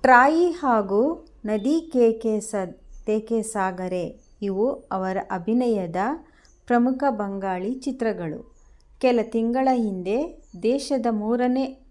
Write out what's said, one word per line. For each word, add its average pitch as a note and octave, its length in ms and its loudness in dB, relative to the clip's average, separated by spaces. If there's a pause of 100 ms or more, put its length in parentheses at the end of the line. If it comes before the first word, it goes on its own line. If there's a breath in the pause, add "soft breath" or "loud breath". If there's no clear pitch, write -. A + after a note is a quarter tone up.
ಟ್ರಾಯಿ C#4 500 6
ಹಾಗೂ A#3+ 760 0 (200)
ನದಿ G#3+ 340 0
ಕೆ A#3+ 320 2
ಕೆ A3 280 -2
ಸ-, G3 360 -6 (300)
ತೇಕೆ A3 360 0
ಸಾಗರೆ F#3 760 -4 (220)
ಇವು G3+ 300 0
ಅವರ F#3+ 440 -4 (140)
ಅಭಿನಯದ G3 680 0 (680 soft breath)
ಪ್ರಮುಖ B3+ 440 2
ಬಂಗಾಳಿ G3 640 -4
ಚಿತ್ರಗಳು. G#3+ 800 -6 (440)
ಕೆಲ B3 240 4
ತಿಂಗಳ A#3 500 0
ಹಿಂದೆ G#3+ 760 -2 (160)
ದೇಶದ B3+ 480 0
ಮೂರನೇ B3 540 0 (260)